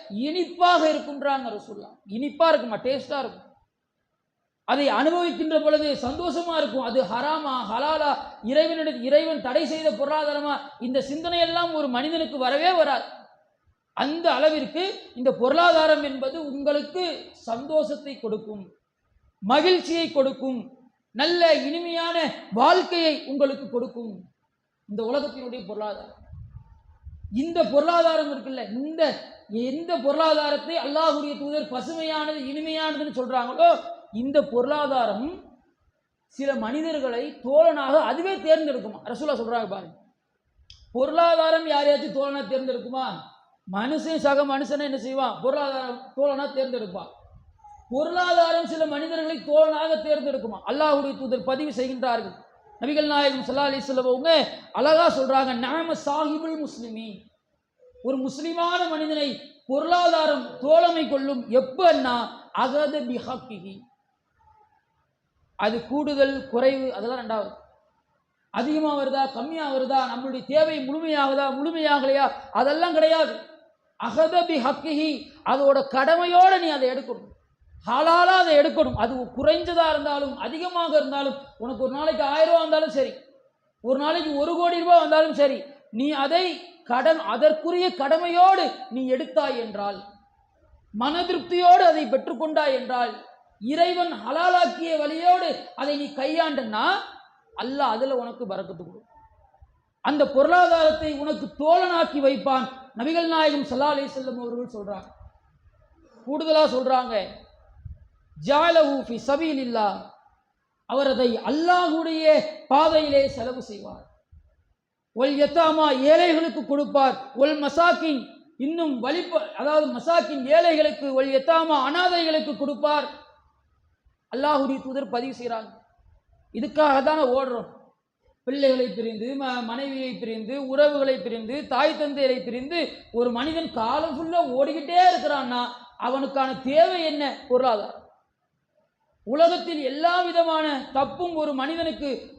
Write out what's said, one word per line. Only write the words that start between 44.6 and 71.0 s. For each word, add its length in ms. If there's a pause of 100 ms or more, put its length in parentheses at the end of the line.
என்ன 180
செய்வான்? 440
பொருளாதாரம் 760
தோழனா 380
தேர்ந்தெடுப்பான். 540 (840)
பொருளாதாரம் 760
சில 180
மனிதர்களை 520
தோழனாக 580
தேர்ந்தெடுக்குமா? 720
அல்லாஹ்வுடைய 500
தூதர் 260
பதிவு 400
செய்கின்றார்கள். 500 (460)
நபிகள் 260
நாயகம் 380
ஸல்லல்லாஹு 160
அலைஹி 280
வஸல்லம் 200
அவங்க 400 (260)
அழகா 360
சொல்றாங்க, 440
"நாம 400
சாஹிபுல் 720
முஸ்லிமீன்." 580 (800)
ஒரு 140
முஸ்லிமான 720
மனிதனை 520 (260)
பொருளாதாரம் 920
தோழமை 500
கொள்ளும். 420
எப்பன்னா, 760 (240)
அகத 480
பிஹக்கிஹி. 800 (1800)
அது 320
கூடுதல், 600
குறைவு, 440
அதெல்லாம் 260
ரெண்டாவது. 360 (920)
அதிகமா 480
வருதா, 340
கம்மியா 420
வருதா, 380
நம்மளுடைய 340
தேவை 440
முழுமையாகுதா, 640